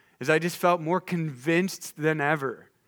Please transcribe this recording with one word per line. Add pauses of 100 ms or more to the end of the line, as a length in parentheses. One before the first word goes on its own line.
(180)
is
I
just
felt
more
convinced
than
ever (200)